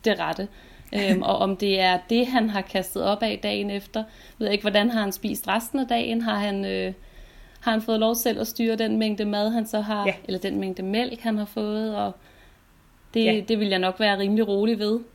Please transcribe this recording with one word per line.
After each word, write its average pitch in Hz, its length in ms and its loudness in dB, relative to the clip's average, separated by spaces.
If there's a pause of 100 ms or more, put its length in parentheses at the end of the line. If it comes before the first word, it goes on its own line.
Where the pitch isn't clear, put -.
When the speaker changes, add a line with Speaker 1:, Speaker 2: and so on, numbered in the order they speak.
Speaker 1:
det 202 160 2
rette. 170 280 -4 (460)
Øhm, 196 320 2
Speaker 2:
<laughs> - 40 2
Speaker 1:
og 196 80 2
om 190 180 0
det 190 240 0
er 185 180 4 (120)
det, 240 160 4
han 240 240 2
har 202 100 -2
kastet 190 420 -4
op 202 200 2
af 208 200 -2
dagen 202 280 -2
efter, 202 340 -6 (340)
ved 214 80 -2
jeg 202 60 2
ikke, 208 100 0
hvordan 208 280 2
har 226 100 0
han 196 120 -2
spist - 360 -6
resten 226 300 0
af 262 100 0
dagen? 233 340 0
Har 214 160 0
han, 202 260 -2
øh, 190 280 -2 (680)
har - 120 0
han 220 100 2
fået 220 180 0
lov 220 140 4
selv 233 260 0
at 220 60 -2
styre 226 300 0
den 220 220 2
mængde 214 260 2
mad, 208 260 2
han 226 160 0
så 220 140 -2
har, 208 260 -2
Speaker 2:
Ja. 190 60 2 (120)
Speaker 1:
eller 185 160 -4
den 196 200 -2
mængde 190 220 -4
mælk, 226 380 -2
han 220 180 -2
har 208 60 -2
fået? 214 520 -4
Og 202 160 -2 (1040)
det, 226 100 4
Speaker 2:
Ja. 220 240 4
Speaker 1:
det 220 120 2
vil 214 80 0
jeg 190 100 2
nok 185 220 0
være 208 180 4
rimelig 202 300 2
rolig 208 300 2
ved 214 220 0 (140)